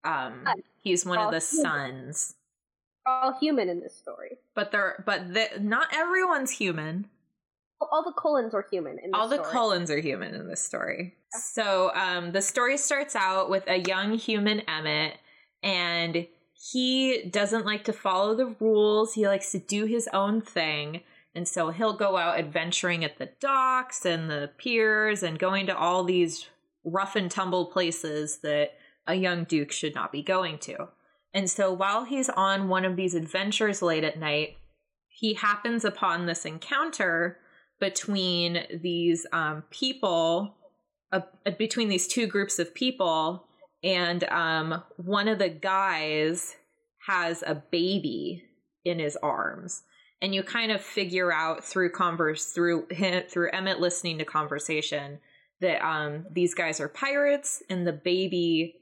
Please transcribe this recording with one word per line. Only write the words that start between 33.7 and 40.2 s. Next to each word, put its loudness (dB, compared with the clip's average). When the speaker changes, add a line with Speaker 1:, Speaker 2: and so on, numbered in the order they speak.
Speaker 1:
late 2
at -2
night, 0
he -2
happens 0
upon 0
this -4
encounter -2
between 0
these, 2
um, -2
people, 0